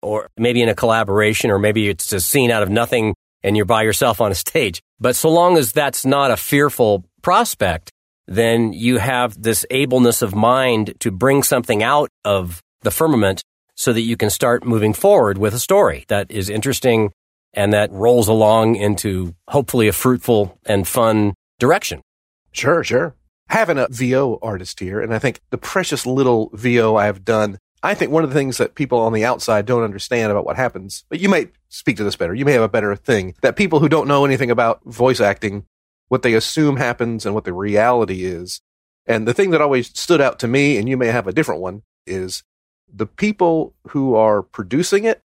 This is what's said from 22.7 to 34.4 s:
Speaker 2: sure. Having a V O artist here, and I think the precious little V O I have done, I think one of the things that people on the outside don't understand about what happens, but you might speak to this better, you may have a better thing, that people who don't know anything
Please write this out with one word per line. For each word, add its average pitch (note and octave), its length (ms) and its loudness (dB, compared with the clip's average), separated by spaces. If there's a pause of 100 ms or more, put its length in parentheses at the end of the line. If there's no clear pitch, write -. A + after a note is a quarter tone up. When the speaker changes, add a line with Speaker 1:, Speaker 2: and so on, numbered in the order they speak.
Speaker 2:
sure. C#3 300 -2 (340)
Having F3+ 300 0
a B2+ 120 0
V B2+ 260 -2
O C3 240 0
artist F#2+ 380 -10
here, G2 220 -6
and G#2+ 120 -4
I A2 60 -2
think A#2 220 -4 (100)
the B2 80 -8
precious - 480 -4
little B2 480 0
V A#2+ 260 0
O A2 160 2
I G#2 100 2
have F#2+ 180 -6
done, G#2+ 340 -2 (240)
I G3 120 -2
think E3+ 180 -4
one D#3+ 120 2
of C3+ 60 -4
the C3+ 80 -4
things C3+ 200 -2
that A2+ 180 -4
people B2+ 240 -2
on A2+ 120 0
the A2 120 0
outside A2 420 -2
don't A#2+ 160 0
understand A2 480 -4
about G2+ 160 -2
what - 100 -4
happens, G#2 520 -6
but D#3+ 100 -8
you F#3+ 100 0
might F3+ 220 0 (200)
speak - 260 -4
to G#2 80 -6
this G2 120 -4
better, E2+ 180 -6
you C3 100 -6
may C#3+ 80 2
have A#2+ 100 4
a A2 60 2
better G#2 260 -2
thing, G2 460 -2
that C#3+ 160 0
people E3 240 2
who D#3 80 4
don't D3+ 180 2
know C#3+ 180 2
anything C3 260 0